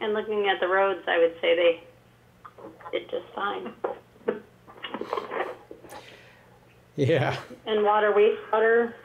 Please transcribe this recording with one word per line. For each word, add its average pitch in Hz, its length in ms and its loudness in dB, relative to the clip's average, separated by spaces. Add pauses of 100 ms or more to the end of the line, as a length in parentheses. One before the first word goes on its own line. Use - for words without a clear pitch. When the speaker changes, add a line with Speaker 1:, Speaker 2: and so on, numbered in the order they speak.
Speaker 1:
and 214 120 -4
looking 208 340 -2
at 185 120 0
the 185 80 0
roads, 190 400 2
I 180 100 0
would 165 240 4
say 170 140 4
they 170 280 2 (1080)
did - 180 -6
just - 240 -8
fine. 190 400 -6 (3250)
Speaker 2:
Yeah. 147 420 2 (280)
Speaker 1:
And 214 180 0
water, 208 300 4
wastewater? 226 800 4 (120)